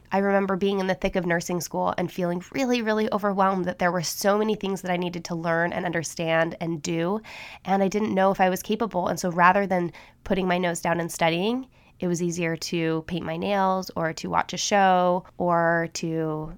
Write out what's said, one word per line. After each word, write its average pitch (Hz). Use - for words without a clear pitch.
I 196
remember 196
being 196
in 190
the 185
thick 160
of 180
nursing 175
school 180
and 180
feeling 180
really, 247
really 214
overwhelmed 190
that 180
there 175
were 175
so 202
many 214
things 190
that 180
I 175
needed 175
to 180
learn 165
and 175
understand 165
and 165
do, 175
and 196
I 190
didn't 208
know 190
if 196
I 185
was 185
capable. 208
And 170
so 185
rather 185
than 175
putting 190
my 180
nose 175
down 170
and 165
studying, 190
it 180
was 175
easier 165
to 160
paint 170
my 160
nails 190
or 165
to 185
watch 170
a -
show 180
or 170
to 160